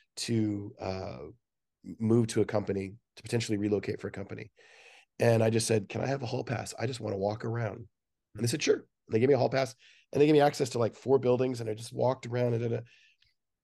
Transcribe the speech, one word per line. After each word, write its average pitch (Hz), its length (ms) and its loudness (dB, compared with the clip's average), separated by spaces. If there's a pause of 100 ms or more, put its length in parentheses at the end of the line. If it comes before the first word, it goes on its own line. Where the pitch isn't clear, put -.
(180)
to, 104 640 -2
uh, 95 380 -8 (840)
move 113 280 4
to 113 140 0
a 98 40 2
company, 98 480 -4 (220)
to - 80 -20
potentially 117 340 -2
relocate 104 420 -2
for - 80 -8
a - 40 -10
company. - 400 -12 (680)
And 113 240 4
I 110 60 4
just 110 180 2
said, 104 220 0
"Can 110 120 -4
I 123 60 -2
have 139 160 -4
a 117 40 -4
hall 127 160 -4
pass? 117 360 -6
I 117 80 -4
just 123 120 -6
wanna 104 180 -4
walk 104 280 -2
around." 113 420 -6 (480)
And 107 80 -6
they 120 40 2
said, 151 160 -2
"Sure." - 220 2 (240)
They 113 100 2
gave 123 100 4
me 143 60 6
a - 20 4
hall 127 120 2
pass 131 260 -2 (360)
and 139 100 4
they 147 40 8
gave 156 80 6
me 147 80 8
access 143 300 4
to, 120 80 -2
like, 110 160 0
four 135 240 2
buildings. 123 400 2
And 113 100 -6
I 110 40 -2
just 113 200 -14
walked 127 320 0
around 120 280 0
and 113 100 -2
da, 117 140 -2
da. 120 60 -8 (800)